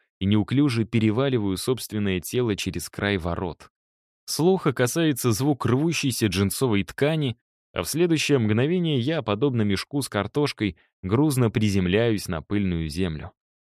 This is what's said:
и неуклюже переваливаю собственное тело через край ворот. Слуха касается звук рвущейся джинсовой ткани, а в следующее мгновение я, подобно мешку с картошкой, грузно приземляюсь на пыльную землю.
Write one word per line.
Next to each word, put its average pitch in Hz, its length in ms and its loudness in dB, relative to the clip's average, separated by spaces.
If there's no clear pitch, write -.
и 95 60 -2
неуклюже 113 600 2
переваливаю 110 720 0
собственное 101 600 -4
тело 120 360 -2
через 90 340 -6
край 101 280 -2
ворот. 85 520 -6
Слуха 165 480 0
касается 127 580 0
звук 127 340 0
рвущейся 131 600 2
джинсовой 101 560 0
ткани, 143 540 -2
а 95 100 -4
в 85 40 -8
следующее 151 520 2
мгновение 143 600 2
я, 147 220 -2
подобно 113 400 0
мешку 104 400 -2
с - 80 -8
картошкой, 107 680 -2
грузно 123 480 2
приземляюсь 101 760 2
на 80 140 -6
пыльную 87 480 -2
землю. 78 420 -6